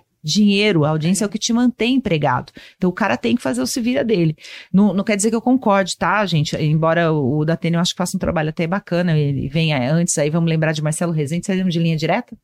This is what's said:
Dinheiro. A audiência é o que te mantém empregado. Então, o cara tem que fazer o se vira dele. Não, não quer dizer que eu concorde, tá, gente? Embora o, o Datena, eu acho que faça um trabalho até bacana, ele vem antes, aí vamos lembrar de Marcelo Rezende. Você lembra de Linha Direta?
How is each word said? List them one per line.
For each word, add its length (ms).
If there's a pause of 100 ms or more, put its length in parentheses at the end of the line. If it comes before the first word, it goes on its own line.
(240)
Dinheiro. 640
A 40
audiência 340
é 40
o 20
que 80
te 160
mantém 420
empregado. 560 (260)
Então, 120
o 40
cara 240
tem 180
que 60
fazer 200
o 60
se 140
vira 240
dele. 300 (360)
Não, 220
não 100
quer 140
dizer 120
que 60
eu 60
concorde, 560
tá, 280
gente? 300
Embora 580
o, 260
o 60
Datena, 320
eu 40
acho 120
que 40
faça 180
um 40
trabalho 300
até 160
bacana, 520
ele 320
vem 240
antes, 440
aí 120
vamos 200
lembrar 220
de 100
Marcelo 320
Rezende. 320
Você 100
lembra 160
de 80
Linha 180
Direta? 460